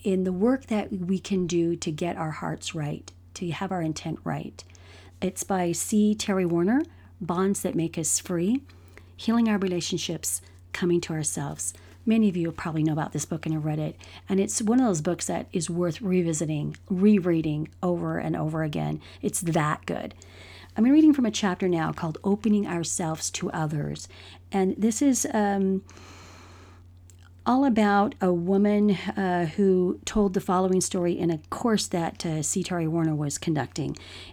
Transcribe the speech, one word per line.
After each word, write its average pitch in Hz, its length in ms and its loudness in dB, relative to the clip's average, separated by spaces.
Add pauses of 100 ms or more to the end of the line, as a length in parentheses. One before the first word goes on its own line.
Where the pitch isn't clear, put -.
in 190 200 0
the 185 80 0
work 247 360 0
that 208 220 -2
we 185 280 -2
can 185 280 -2
do 170 300 0
to 170 140 -6
get 170 260 -4
our 160 140 -4
hearts 160 440 -8
right, 151 380 -6 (220)
to 175 160 -6
have 185 200 -6
our 180 120 -2
intent 160 420 -4
right. - 400 -8 (560)
It's 190 240 -4
by 180 280 0
C. 208 420 2
Terry 190 320 0
Warner, 175 340 2 (400)
Bonds 185 400 0
That 180 140 -2
Make 165 240 -2
Us 160 220 -2
Free, 185 420 -2 (560)
Healing 226 300 2
Our 214 80 4
Relationships, 180 840 -4 (320)
Coming 175 260 2
to 170 140 -4
Ourselves. 151 580 -6 (320)
Many 220 240 4
of 175 80 0
you 165 160 -2
probably 160 300 -2
know 156 100 2
about 147 200 -2
this 147 120 -4
book - 220 -8
and 160 80 0
have 156 100 -4
read 151 140 -2
it, 156 180 -4 (320)
and 190 100 2
it's 202 220 0
one 226 180 2
of 262 60 4
those 185 160 2
books 170 260 -2
that - 280 -4
is 175 160 -2
worth 175 320 -2
revisiting, 160 720 0 (140)
rereading 170 800 4 (140)
over 170 360 -2
and 160 180 -2
over 156 260 -2
again. 156 380 -4 (220)
It's - 180 -4
that 156 460 0
good. - 280 -6 (640)
I'm 220 80 2
reading 302 300 8
from 262 100 2
a 220 60 0
chapter 190 360 -2
now 165 260 0
called 156 320 -6
Opening 208 420 2
Ourselves 170 640 -4
to - 220 -6
Others, 151 540 -4 (460)
and 190 240 2
this 220 240 0
is, 277 320 4
um, 196 500 2 (1600)
all 262 180 4
about 208 560 4
a 185 140 4
woman, 202 560 4
uh, 180 560 0 (100)
who 185 480 4
told 202 300 2
the 196 80 0
following 185 400 2
story 175 360 0
in 170 120 2
a 160 80 0 (100)
course - 380 0
that, - 400 -4
uh, 156 160 -2
C. 185 200 -2
Terry 175 240 -2
Warner 160 280 0
was 147 240 -2
conducting, 143 580 -2 (360)